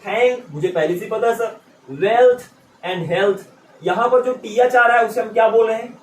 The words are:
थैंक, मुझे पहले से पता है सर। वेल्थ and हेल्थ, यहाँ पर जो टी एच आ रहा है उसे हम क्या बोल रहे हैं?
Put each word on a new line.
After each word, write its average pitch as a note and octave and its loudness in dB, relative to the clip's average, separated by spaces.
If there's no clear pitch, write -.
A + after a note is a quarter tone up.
थैंक, A#3 -2
मुझे D3+ -6
पहले E3 -2
से G#3 -10
पता A3 -2
है A3+ 2
सर। A3+ -6
वेल्थ A3+ 2
and F3 -8
हेल्थ, F#3+ 0
यहाँ G3+ 0
पर B3 4
जो B3+ -2
टी A3 -6
एच B3 2
आ A#3+ 6
रहा A#3+ 4
है A3+ 4
उसे G#3+ -6
हम A3 -4
क्या A3 2
बोल A3 4
रहे A3 -2
हैं? A#3 -12